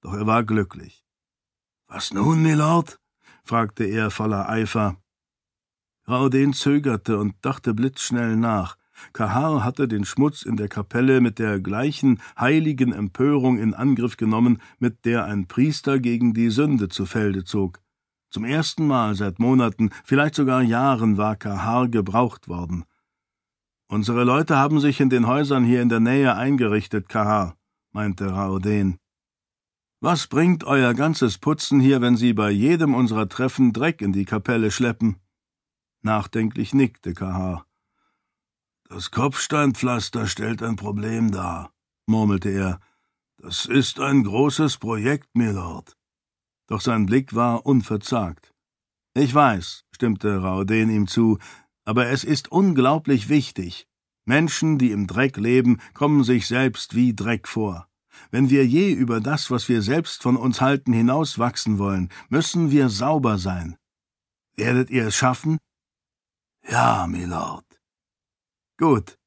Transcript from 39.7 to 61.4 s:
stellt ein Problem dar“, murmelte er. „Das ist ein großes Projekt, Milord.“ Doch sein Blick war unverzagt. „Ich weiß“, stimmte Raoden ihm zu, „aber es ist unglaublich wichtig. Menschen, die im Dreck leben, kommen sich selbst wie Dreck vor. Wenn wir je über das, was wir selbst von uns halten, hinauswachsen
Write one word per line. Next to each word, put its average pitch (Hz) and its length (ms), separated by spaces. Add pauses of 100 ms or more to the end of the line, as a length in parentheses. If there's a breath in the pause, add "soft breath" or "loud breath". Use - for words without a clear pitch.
stellt 110 380
ein 117 120
Problem 107 560
dar“, 87 400 (360)
murmelte 104 420
er. 95 300 (580)
„Das - 280
ist 127 340
ein 135 240
großes 135 540
Projekt, 113 580
Milord.“ 95 600 (720)
Doch 110 140
sein 113 240
Blick 127 300
war 117 300
unverzagt. 110 880 (600)
„Ich 127 200
weiß“, 123 580
stimmte 104 500
Raoden 98 480
ihm 104 180
zu, 113 300 (480 loud breath)
„aber 117 220
es 135 160
ist 135 280
unglaublich 143 800
wichtig. 131 580 (380)
Menschen, 156 520
die 123 140
im 101 160
Dreck 127 300
leben, 120 420 (140 loud breath)
kommen 147 300
sich 120 240
selbst 127 480
wie 120 200
Dreck 104 320
vor. 98 400 (420 loud breath)
Wenn 127 200
wir 135 180
je 175 240
über 117 300
das, 139 300
was 123 180
wir 117 120
selbst 139 400
von 123 140
uns 120 240
halten, 135 320
hinauswachsen 117 880